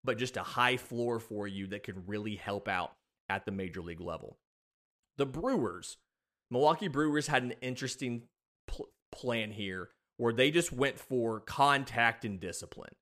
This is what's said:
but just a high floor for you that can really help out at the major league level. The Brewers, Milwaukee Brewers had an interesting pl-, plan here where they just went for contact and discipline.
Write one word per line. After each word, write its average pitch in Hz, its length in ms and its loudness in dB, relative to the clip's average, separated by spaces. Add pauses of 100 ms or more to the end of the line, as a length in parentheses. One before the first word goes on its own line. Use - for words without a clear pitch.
but 117 140 0
just 123 180 -4
a 90 60 -4
high 123 340 2
floor 120 420 -2
for 104 300 -6
you 98 180 -6
that 101 160 -6
can 92 240 -10
really 104 300 -4
help 101 320 -4
out 90 240 -2 (360)
at 98 160 -2
the 104 60 -4
major 95 320 -6
league 85 180 -10
level. 85 380 -8 (760)
The 139 100 2
Brewers, 135 720 -2 (540)
Milwaukee 151 360 4
Brewers 147 400 2
had 135 160 4
an 123 180 -4
interesting 127 680 -4 (400)
pl-, - 220 -6 (200)
plan 113 400 -2
here 95 380 -4 (300)
where 117 140 4
they 131 200 6
just 165 200 2
went 131 280 0
for 117 400 0
contact 131 840 4
and 101 140 -4
discipline. - 640 -10